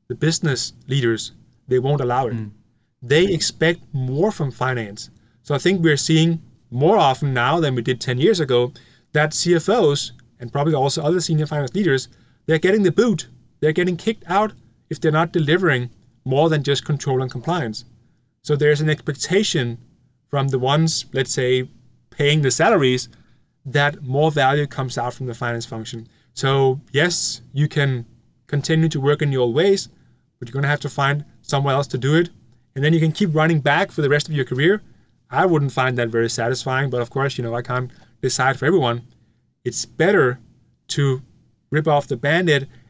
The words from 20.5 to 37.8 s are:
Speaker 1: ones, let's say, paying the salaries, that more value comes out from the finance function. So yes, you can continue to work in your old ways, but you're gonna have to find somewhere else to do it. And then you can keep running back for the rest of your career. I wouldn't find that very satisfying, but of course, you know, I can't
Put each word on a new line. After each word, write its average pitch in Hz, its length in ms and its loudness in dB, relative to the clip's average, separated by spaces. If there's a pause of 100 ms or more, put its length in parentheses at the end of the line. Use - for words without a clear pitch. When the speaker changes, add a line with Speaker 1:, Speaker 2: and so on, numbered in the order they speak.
Speaker 1:
ones, 151 540 0
let's 131 200 -2
say, 127 360 0 (420)
paying 147 320 0
the 135 80 2
salaries, 147 580 2 (580)
that 143 360 0
more 143 280 0
value 143 360 2
comes 131 320 -6
out 123 160 -4
from 131 120 -10
the 117 80 -8
finance 117 320 -6
function. 113 420 -12 (260)
So 135 460 2 (120)
yes, 165 480 0 (120)
you 147 160 0
can 135 360 -2 (420)
continue 160 420 0
to 151 120 -2
work 147 220 2
in 143 100 0
your 131 100 2
old 120 120 0
ways, 196 340 2 (500)
but - 100 -14
you're - 60 -14
gonna 139 140 -2
have 147 120 -2
to 147 80 -8
find 143 360 -2 (180)
somewhere 139 320 0
else 139 140 0
to 131 100 -6
do 139 180 2
it. 170 140 2 (440)
And 135 100 -4
then 160 80 4
you 165 80 4
can 160 120 2
keep 175 220 -2
running 156 260 2
back 147 300 0
for 160 120 -4
the 135 80 0
rest 147 180 2
of 160 60 -6
your 135 100 -2
career. 160 380 0 (480)
I 147 160 2
wouldn't 147 260 2
find 127 240 0
that 120 140 -2
very 117 180 0
satisfying, 131 640 -2
but 123 100 -2
of 117 80 -4
course, 139 300 -4
you 127 60 -6
know, 117 100 -6
I 120 80 -4
can't 127 280 -6 (300)